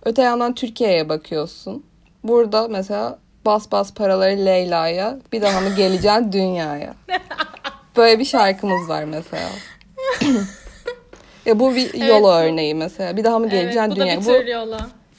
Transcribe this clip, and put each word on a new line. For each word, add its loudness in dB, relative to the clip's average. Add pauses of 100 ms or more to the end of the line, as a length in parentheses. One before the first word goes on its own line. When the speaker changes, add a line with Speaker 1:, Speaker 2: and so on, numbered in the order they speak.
Speaker 1:
Öte 2
yandan 0
Türkiye'ye 0
bakıyorsun. -8 (400)
Burada 2
mesela -6 (280)
"Bas 0
bas -2
paraları 2
Leyla'ya, 0 (140)
bir -2
daha 2
mı -2
geleceksin 2
<laughs> -
dünyaya?" -4 (140)
Speaker 2:
<laughs> -8
Speaker 1:
Böyle 6
bir 0
şarkımız 0
var -4
mesela. -10 (760)
<clears throat> 2 (1160)
Ya 4
bu 2
bir -2
Speaker 2:
Evet, -2
Speaker 1:
yolo 8
Speaker 2:
bu 6
Speaker 1:
örneği 2
mesela. -6
"Bir -4
daha 2
mı 0
Speaker 2:
Evet, -2
Speaker 1:
geleceksin 0
Speaker 2:
bu -4
da -4
bir - (100)
Speaker 1:
dünyaya?" -2
Speaker 2:
tür 2
Speaker 1:
Bu -6
Speaker 2:
yolo. -8 (420)